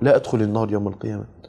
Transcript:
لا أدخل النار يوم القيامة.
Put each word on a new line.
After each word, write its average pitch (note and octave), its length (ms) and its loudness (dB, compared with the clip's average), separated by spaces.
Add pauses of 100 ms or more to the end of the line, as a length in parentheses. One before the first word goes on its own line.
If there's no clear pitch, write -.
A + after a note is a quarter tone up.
لا C#3 140 6
أدخل - 260 0
النار G#2+ 300 0
يوم G2+ 160 -2
القيامة. G#2 380 -8 (240)